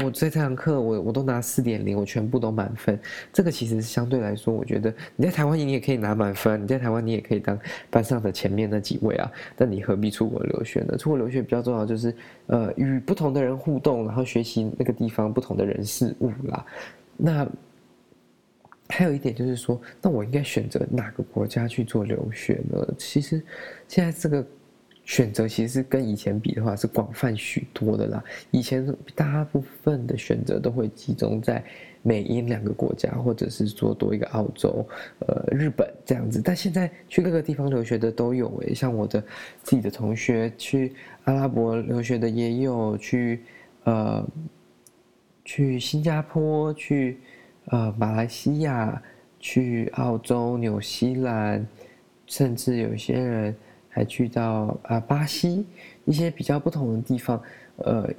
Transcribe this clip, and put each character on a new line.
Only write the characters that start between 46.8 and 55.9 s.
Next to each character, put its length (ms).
呃， 280
马 140
来 160
西 320
亚， 420
去 540
澳 240
洲、 400
纽 220
西 360
兰， 500
甚 280
至 220
有 200
些 180
人 420
还 160
去 240
到， 560
啊， 160
巴 260
西， 400